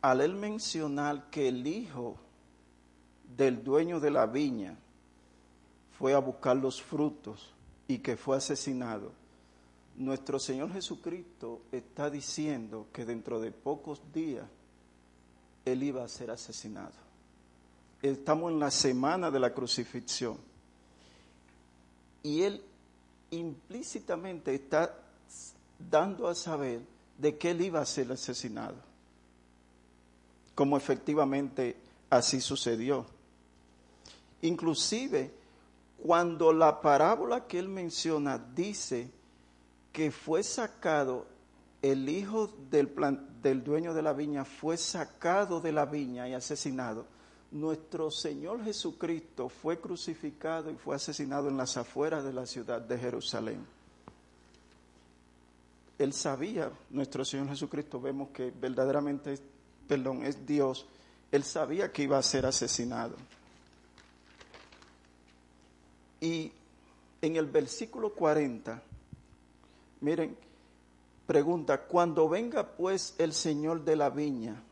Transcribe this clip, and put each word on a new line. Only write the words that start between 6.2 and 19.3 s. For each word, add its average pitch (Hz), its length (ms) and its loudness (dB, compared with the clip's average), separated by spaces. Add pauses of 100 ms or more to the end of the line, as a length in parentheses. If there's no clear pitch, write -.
los 135 260 0
frutos 147 720 -4 (320)
y 127 120 0
que 117 180 -2
fue 135 200 0
asesinado, 123 760 -4 (840)
nuestro 135 460 -2
Señor 139 320 -4
Jesucristo 170 960 -10
está 143 400 -6
diciendo 131 840 -6
que 123 120 -10
dentro 117 340 -4
de 110 140 -4
pocos 151 500 -6 (100)
días 160 320 -4 (1200)
él 131 200 0
iba 131 180 -2
a 117 60 -10
ser 113 240 -10
asesinado. 104 640 -12 (1080)
Estamos 151 480 2
en 160 80 0
la 147 140 2
semana 147 580 2